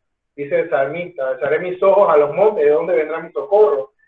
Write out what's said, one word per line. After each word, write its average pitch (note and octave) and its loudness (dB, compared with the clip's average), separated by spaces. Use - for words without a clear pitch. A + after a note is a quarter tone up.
dice C#3+ -4
el E3 -4
salmista, D3 -4
"alzaré C#3 -2
mis - -8
ojos G3 4
a D#3 2
los D3 2
montes, F#3+ 2
¿de D3 4
dónde E3+ 0
vendrá D#3 -2
mi E3+ -14
socorro? G3+ 0